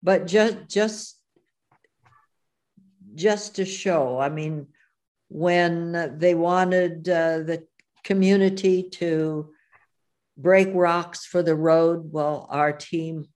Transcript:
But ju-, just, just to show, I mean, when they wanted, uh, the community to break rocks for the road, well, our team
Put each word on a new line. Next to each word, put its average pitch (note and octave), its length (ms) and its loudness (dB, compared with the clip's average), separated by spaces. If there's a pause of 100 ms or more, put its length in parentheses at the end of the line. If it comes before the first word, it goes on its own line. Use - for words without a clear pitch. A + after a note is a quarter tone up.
But F#3 240 2
ju-, G#3+ 420 2
just, - 520 -4 (1900)
just G#3 420 -2
to F#3+ 100 -2
show, D#3 540 -2
I C#3 100 0
mean, D#3 380 -8 (640)
when E3+ 880 -2
they F3 160 4
wanted, F3+ 720 0
uh, E3 360 0
the E3 240 -8 (360)
community F#3+ 840 2
to D#3 640 -4 (840)
break F#3+ 380 4
rocks F3 520 0
for F3+ 180 -2
the E3 120 2
road, E3 560 2
well, D3+ 380 -4
our D3 240 0
team D#3+ 640 -8